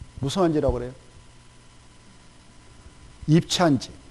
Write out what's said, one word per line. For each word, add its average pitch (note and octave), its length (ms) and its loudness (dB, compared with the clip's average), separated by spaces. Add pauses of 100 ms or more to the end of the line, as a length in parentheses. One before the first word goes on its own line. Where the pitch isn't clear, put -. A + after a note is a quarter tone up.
(200)
무슨 C3+ 240 0
환지라고 D3 300 2
그래요? B2 180 -6 (2250)
입찰한지. D#3 640 2 (200)